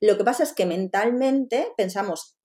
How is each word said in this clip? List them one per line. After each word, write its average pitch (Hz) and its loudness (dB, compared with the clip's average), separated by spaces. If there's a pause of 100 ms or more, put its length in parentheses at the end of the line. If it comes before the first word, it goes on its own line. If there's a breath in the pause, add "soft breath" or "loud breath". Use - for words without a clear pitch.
Lo 208 6
que 202 -2
pasa 247 2
es 302 -6
que 190 0
mentalmente 247 0
pensamos 196 -4